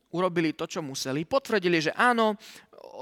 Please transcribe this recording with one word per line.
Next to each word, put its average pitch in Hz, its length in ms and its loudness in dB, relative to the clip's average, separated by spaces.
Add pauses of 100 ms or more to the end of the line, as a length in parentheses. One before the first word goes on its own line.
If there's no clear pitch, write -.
(120)
urobili 170 400 0
to, 165 160 -8
čo 170 160 -8
museli, 135 400 -4
potvrdili, 175 640 0
že - 80 0
áno, 226 400 4 (640)